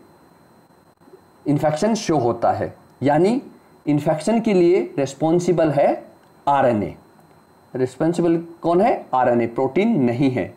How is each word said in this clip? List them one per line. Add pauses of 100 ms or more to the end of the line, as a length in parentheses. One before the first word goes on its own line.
(1500)
infection
show
होता
है, (280)
यानी (460)
infection
के
लिए (180)
responsible
है (420)
आरएनए। (800)
Responsible (260)
कौन
है?
आरएनए,
protein
नहीं
है। (100)